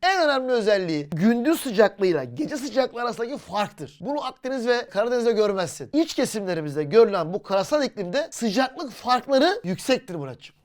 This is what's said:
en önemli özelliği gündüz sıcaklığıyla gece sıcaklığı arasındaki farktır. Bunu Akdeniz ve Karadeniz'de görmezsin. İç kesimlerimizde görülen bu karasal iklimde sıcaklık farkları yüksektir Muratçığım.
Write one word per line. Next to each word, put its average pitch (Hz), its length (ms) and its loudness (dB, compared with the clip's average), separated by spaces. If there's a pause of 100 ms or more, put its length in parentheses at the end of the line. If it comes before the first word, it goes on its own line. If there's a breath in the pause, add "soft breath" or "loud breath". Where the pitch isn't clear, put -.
en 370 220 4
önemli 262 260 0
özelliği 185 580 0
gündüz 233 520 2
sıcaklığıyla 190 640 2
gece 131 340 -6
sıcaklığı 247 440 -2
arasındaki 240 360 -4
farktır. 180 640 -8
Bunu 269 240 -4
Akdeniz 254 420 -4
ve 240 220 0
Karadeniz'de 233 420 2
görmezsin. 196 640 0
İç 320 200 2
kesimlerimizde 165 680 -2
görülen 185 500 4
bu 202 100 -6
karasal 196 400 0
iklimde 214 480 -4
sıcaklık 254 600 -2
farkları 262 720 2
yüksektir 185 520 -2
Muratçığım. 135 500 -12